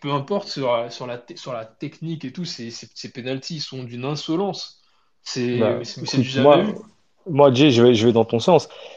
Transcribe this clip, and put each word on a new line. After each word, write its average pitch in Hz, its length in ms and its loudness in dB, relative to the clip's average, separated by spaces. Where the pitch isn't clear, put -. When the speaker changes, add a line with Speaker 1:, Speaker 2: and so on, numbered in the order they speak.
Speaker 1:
peu 143 100 -6
importe 143 360 -4
sur, 120 440 -4
sur - 140 -14
la 120 140 -10
te-, - 160 -20
sur - 180 -12
la 113 120 -10
technique 156 600 -10
et 127 60 -10
tout, 175 140 -10
ces, 117 260 -12
ces, 113 240 -16
ces - 160 -16
pénaltys, 131 460 -10
ils 143 40 -8
sont 131 220 -12
d'une 123 220 -10
insolence. 165 760 -6
C'est, 123 380 -4
Speaker 2:
Bah, 113 240 0
Speaker 1:
c'est, 123 220 -14
c'est - 120 -6
du 127 60 4
Speaker 2:
écoute, - 80 -6
Speaker 1:
jamais 131 120 0
Speaker 2:
moi, 147 200 6
Speaker 1:
vu. 214 100 -4
Speaker 2:
moi, 139 240 6
Jay, 143 160 6
je 117 140 6
vais... 123 100 8
je 110 140 2
vais 120 60 6
dans 113 120 4
ton 117 140 -2
sens. 160 300 2